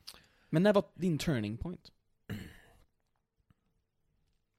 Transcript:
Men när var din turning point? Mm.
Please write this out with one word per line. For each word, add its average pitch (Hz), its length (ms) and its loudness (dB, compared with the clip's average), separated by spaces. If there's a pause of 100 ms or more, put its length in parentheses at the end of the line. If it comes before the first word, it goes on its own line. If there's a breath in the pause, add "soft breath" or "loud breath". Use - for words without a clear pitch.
(480 soft breath)
Men 160 140 2
när 208 100 6
var 196 120 4 (100)
din 160 240 0
turning 110 400 -2
point? - 340 -12 (360)
Mm. - 180 -10 (2000 loud breath)